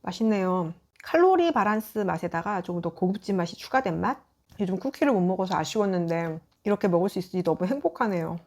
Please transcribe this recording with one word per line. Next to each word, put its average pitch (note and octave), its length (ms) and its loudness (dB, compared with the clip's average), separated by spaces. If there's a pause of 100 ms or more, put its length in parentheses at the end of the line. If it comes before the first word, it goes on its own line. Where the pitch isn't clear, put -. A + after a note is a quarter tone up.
맛있네요. F#3 720 0 (300)
칼로리 F4 500 4
밸런스 G#3+ 460 0
맛에다가 F3 600 -2
조금 F3 200 -4
더 E3+ 80 -4
고급진 F#3+ 480 -2
맛이 E3+ 180 -2
추가된 F#3+ 460 -2
맛? A3 160 -2 (420)
요즘 F#3+ 180 -2
쿠키를 C4+ 360 0
못 F#3+ 80 2
먹어서 F#3 340 0
아쉬웠는데 E3 840 -2 (260)
이렇게 G3+ 240 2
먹을 F3 200 4
수 - 100 -4
있으니 F3+ 240 -4
너무 E3 220 2
행복하네요. G3 800 -2